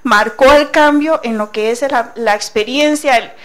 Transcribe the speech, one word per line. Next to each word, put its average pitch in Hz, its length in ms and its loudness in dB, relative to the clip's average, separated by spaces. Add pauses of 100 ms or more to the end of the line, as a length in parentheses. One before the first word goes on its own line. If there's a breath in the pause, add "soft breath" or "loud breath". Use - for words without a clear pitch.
marcó 220 500 2
el 294 180 2
cambio 294 520 2
en 226 160 -6
lo 208 140 -6
que 220 180 -2
es 240 120 -6
el, 277 120 -2 (200)
la 220 200 -2
experiencia, 269 840 -2
el, - 140 -10 (120)